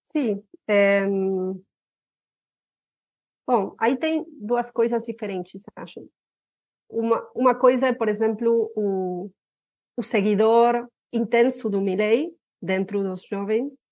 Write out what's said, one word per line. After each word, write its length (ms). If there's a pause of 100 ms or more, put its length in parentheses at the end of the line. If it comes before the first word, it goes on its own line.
Sim, 400 (260)
é... 400 (2500)
Bom, 300
aí 180
tem 300 (160)
duas 300
coisas 320
diferentes, 600 (120)
acho. 340 (800)
Uma, 340 (120)
uma 180
coisa 340
é, 60
por 160
exemplo, 680
o, 540 (680)
o 60
seguidor 840 (260)
intenso 560
do 120
Milei 500 (280)
dentro 440
dos 200
jovens 500 (180)